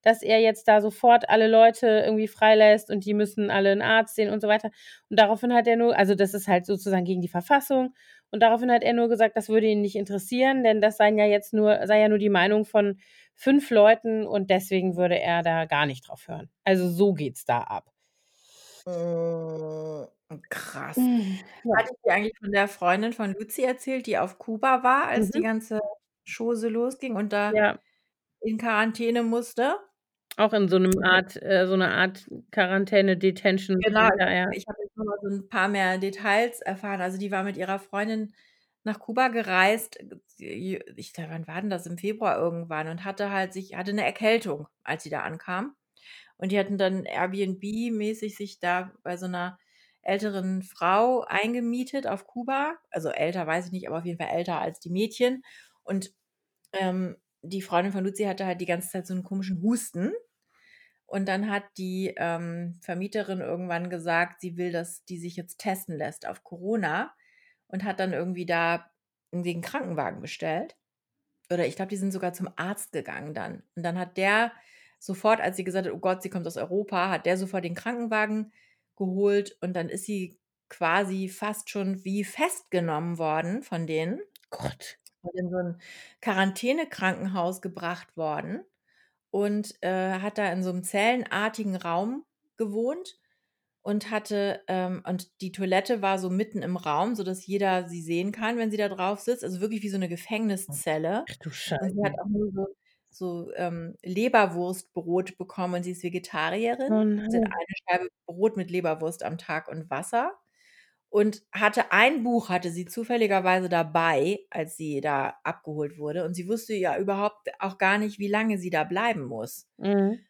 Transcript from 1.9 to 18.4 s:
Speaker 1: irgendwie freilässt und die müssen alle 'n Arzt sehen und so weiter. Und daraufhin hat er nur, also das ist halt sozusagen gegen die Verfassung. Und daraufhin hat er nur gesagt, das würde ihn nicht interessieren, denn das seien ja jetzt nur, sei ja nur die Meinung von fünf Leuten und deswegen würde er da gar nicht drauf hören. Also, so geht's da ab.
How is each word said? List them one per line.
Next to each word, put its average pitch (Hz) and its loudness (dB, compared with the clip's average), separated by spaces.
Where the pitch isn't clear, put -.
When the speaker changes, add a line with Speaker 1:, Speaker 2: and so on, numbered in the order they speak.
Speaker 1:
irgendwie 214 2
freilässt 214 8
und 202 -2
die 208 0
müssen 208 0
alle 196 4
'n 202 2
Arzt 220 4
sehen 208 2
und 214 -2
so 208 0
weiter. 214 2
Und 208 4
daraufhin 220 6
hat 233 6
er 226 6
nur, 240 4
also 196 6
das 196 2
ist 196 -4
halt 180 4
sozusagen 190 0
gegen 180 0
die 175 -4
Verfassung. 262 2
Und 214 -2
daraufhin 233 6
hat 233 6
er 240 4
nur 233 4
gesagt, 220 4
das 214 -2
würde 220 4
ihn 208 4
nicht 202 -2
interessieren, 240 0
denn 214 6
das 214 4
seien 214 6
ja 208 6
jetzt 208 2
nur, 214 4
sei 214 8
ja 214 8
nur 214 4
die 208 4
Meinung 202 4
von 202 2
fünf 277 4
Leuten 220 6
und 196 -2
deswegen 185 2
würde 180 2
er 170 2
da 165 2
gar 147 2
nicht 131 -6
drauf - -16
hören. - -12
Also, 185 4
so 185 4
geht's 139 -6
da 120 2
ab. - -8